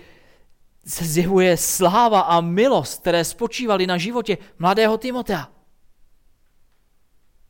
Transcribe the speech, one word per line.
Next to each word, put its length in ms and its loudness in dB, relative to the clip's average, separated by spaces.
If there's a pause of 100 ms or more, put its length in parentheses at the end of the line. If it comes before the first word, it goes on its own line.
(840)
se 200 -8
zjevuje 520 2
sláva 640 2
a 200 2
milost, 600 0
které 240 0
spočívaly 640 -4
na 100 -2
životě 400 -4 (220)
mladého 380 2
Timotea. 540 -6 (2000)